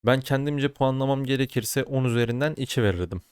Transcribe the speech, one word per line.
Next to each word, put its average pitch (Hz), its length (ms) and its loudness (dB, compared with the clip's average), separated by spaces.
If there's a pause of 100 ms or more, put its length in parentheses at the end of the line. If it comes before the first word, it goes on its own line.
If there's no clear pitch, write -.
Ben 131 140 4
kendimce 143 480 0
puanlamam 135 560 0
gerekirse 131 600 -2
on 135 200 0
üzerinden 120 520 0
iki 127 260 -2
verirdim. 90 500 0